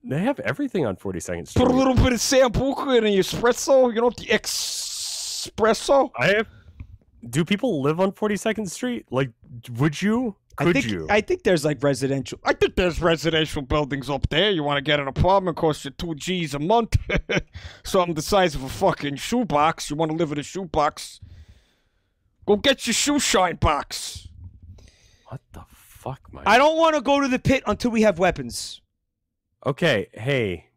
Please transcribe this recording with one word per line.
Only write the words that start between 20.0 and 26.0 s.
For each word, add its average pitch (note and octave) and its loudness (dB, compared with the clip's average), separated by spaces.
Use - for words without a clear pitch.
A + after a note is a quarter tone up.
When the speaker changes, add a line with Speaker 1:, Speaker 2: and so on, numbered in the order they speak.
Speaker 2:
live D#3+ -2
in D3 -6
a C#3+ -8
shoebox? D#3 -4
Go G#3 4
get C4 0
your A#3 -2
shoe D4 2
shine F#3 2
box. - -4
Speaker 1:
What - -16
the - -18
fuck, - -14